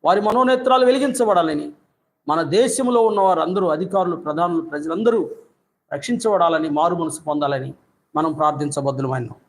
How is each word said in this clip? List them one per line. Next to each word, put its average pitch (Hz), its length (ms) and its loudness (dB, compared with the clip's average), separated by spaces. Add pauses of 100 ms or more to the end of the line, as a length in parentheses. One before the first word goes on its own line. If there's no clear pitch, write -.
వారి 196 160 4
మనోనేత్రాలు 254 640 2
వెలిగించబడాలని, 208 840 0 (560)
మన 160 140 0
దేశంలో 240 600 2
ఉన్న 220 180 2
వారందరూ, 185 480 2
అధికారులు, 175 480 -2
ప్రధానులు, 165 460 -2
ప్రజలందరూ 165 680 -2 (640)
రక్షించబడాలని, 170 760 0
మారు 165 260 0
మనసు 160 260 -6
పొందాలని 143 520 -4 (420)
మనం 156 180 0
ప్రార్థించబద్దులమైనాం. 139 1040 -2 (140)